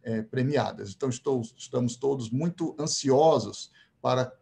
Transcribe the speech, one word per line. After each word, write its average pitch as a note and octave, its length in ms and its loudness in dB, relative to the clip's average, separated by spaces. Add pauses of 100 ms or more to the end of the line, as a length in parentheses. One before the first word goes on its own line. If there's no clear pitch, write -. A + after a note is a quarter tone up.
é, A2+ 180 -4
premiadas. A#2+ 720 -2
Então, C3+ 140 -4
estou, B2+ 320 -2 (160)
estamos B2 400 -4
todos C3 320 -2
muito D#3+ 500 -2
ansiosos C#3+ 960 2 (300)
para B2+ 280 0 (120)